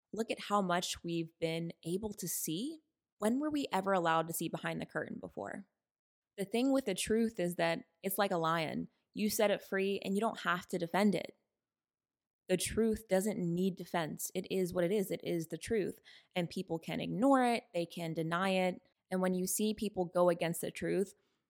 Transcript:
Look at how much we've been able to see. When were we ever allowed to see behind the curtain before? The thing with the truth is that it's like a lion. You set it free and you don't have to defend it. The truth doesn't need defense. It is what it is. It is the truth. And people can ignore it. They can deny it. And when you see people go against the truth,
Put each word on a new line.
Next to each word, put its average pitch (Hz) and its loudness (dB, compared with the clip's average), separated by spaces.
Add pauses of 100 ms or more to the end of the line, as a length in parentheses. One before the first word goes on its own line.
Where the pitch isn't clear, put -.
(140)
Look 220 -4
at - -6
how 208 2
much 180 -2
we've 165 -4 (120)
been 165 -2 (120)
able 202 -4
to - -10
see. 226 -4 (400)
When 226 2
were 302 0
we 294 -2
ever 190 0
allowed 165 2
to 165 -8
see 165 -4
behind 165 -4
the 165 -6
curtain - -6
before? - -10 (760)
The 196 -4
thing 254 2
with 269 2
the 190 -2
truth 220 0
is 175 0
that 165 0 (220)
it's 190 -4
like 202 2
a 180 0
lion. 165 0 (260)
You 208 -2
set 208 2
it 175 0
free 196 -2
and 196 -2
you 202 0
don't 226 -2
have 175 -2
to 185 -4
defend 180 2
it. - -4 (1160)
The 185 4
truth 214 0
doesn't 190 2
need 180 2
defense. 165 -4
It 190 -4
is 185 0
what 180 8
it 175 4
is. 202 2
It - -2
is 170 0
the 156 -6
truth. 214 0 (360)
And 175 0
people 165 -4
can 160 -6
ignore 233 4
it. 240 2 (100)
They 170 0
can 165 -6
deny 170 0
it. 185 2 (340)
And 185 0
when 185 2
you 185 -2
see 214 0
people 202 -2
go 175 4
against 170 0
the 180 -6
truth, 175 -2 (360)